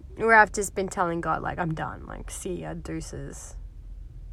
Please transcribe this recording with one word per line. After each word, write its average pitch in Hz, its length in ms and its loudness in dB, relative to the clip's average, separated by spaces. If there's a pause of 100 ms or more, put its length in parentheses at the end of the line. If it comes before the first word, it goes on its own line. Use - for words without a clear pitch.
(160)
Where 226 200 8
I've 214 160 10
just 202 220 -2
been 190 140 0
telling 170 340 0
God, 160 180 0
like, - 180 -4
"I'm 170 140 0
done, 156 340 -4
like, - 240 -10
see 175 300 -6
ya, 160 140 -8
deuces." 160 800 -8 (760)